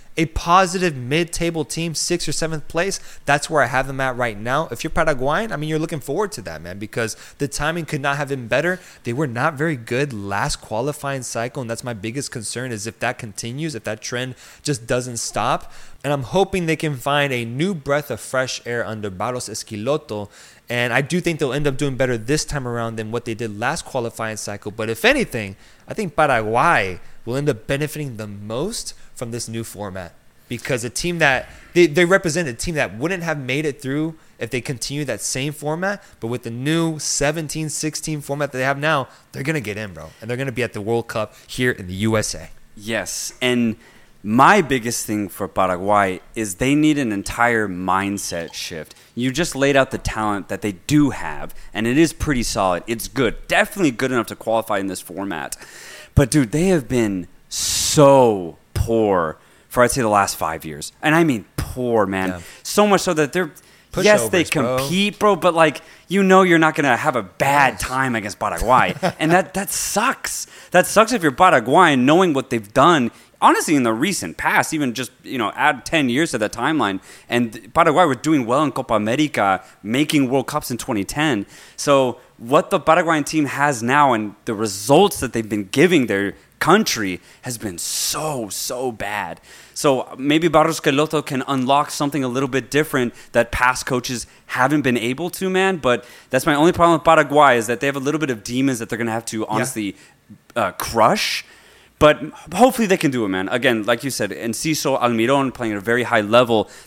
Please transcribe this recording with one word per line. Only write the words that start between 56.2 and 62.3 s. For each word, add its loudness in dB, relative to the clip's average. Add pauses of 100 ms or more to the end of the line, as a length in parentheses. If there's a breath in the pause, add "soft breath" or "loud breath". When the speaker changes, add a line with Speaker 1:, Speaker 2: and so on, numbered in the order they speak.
Speaker 2:
dude, 2
they 2
have 2
been 0 (220)
so 4 (160)
poor 2 (320 soft breath)
for, 4
I'd 4
say, 0
the 2
last 4
five -6
years. -12 (100)
And 2
I 4
mean 0 (120)
poor, 0
man. -2
Speaker 1:
Yeah. -6 (220 loud breath)